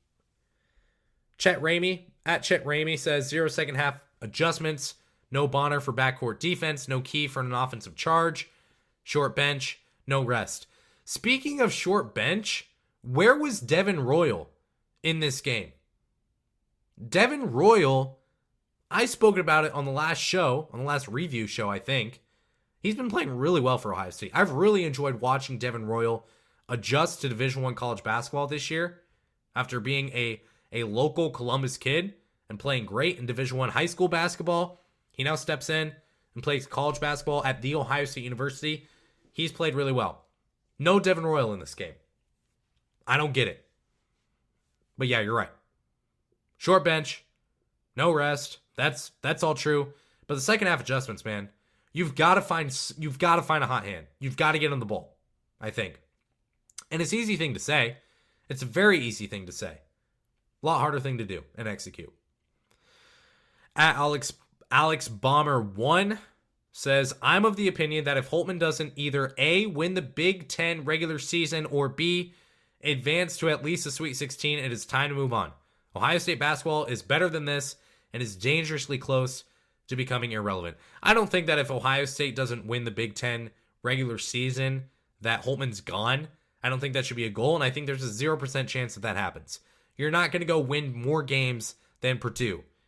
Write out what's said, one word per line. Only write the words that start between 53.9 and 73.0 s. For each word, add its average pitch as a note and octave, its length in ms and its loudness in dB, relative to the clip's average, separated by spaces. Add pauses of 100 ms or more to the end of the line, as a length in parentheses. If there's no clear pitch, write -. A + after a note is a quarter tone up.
You've C3+ 160 -6
gotta D#3 220 4
get D3 140 0
on C3+ 60 -2
the A#2 80 -4
ball, G2+ 300 -6 (440)
I A2 100 -8
think. F#2+ 300 -6 (880)
And E3 120 -2
it's D3 100 -4
an A3 60 2
easy G#3+ 180 0
thing D3+ 180 -2
to - 60 -8
say. C3 360 0 (520)
It's C3 140 -8
a B2+ 40 -6
very F#3 340 6
easy A2 260 -6
thing F#2+ 200 -10
to F2+ 60 -12
say. D#2 260 -10 (840)
A D3 40 -2
lot D#3 140 2
harder D3 200 0
thing C3 180 -4
to A2+ 60 -4
do F#2 180 -8 (140)
and A2+ 100 -8
execute. F#2+ 460 -10 (1600)
At D3+ 220 6
Alex, D3 360 -2 (380)
Alex D3+ 380 4
Bomber C3+ 520 4
one D3 580 2 (540)
says, C#3 500 2
"I'm E3+ 220 6
of G#3+ 120 2
the G3+ 120 2
opinion D#3 360 -2
that C#3+ 120 0
if C3 140 -2
Holtmann F3 280 0
doesn't D#3 380 -2
either C#3 420 -2
A, E3+ 280 4
win F3 280 -2
the F3+ 80 -2
Big E3 460 0
Ten E3 360 -2
regular D#3+ 340 -2
season, D#3+ 480 -2
or C#3+ 220 2
B, F3 460 0 (480)
advance D3+ 560 0